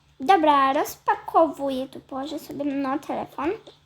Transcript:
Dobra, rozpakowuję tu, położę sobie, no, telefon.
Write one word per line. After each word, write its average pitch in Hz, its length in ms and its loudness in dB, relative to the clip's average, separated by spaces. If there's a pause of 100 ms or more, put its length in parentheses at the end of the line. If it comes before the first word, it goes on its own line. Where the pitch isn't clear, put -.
(200)
Dobra, 285 540 4
rozpakowuję 285 1120 0
tu, - 120 -18
położę 285 400 -10
sobie, 285 260 -8
no, 277 340 -2
telefon. 262 520 -4 (340)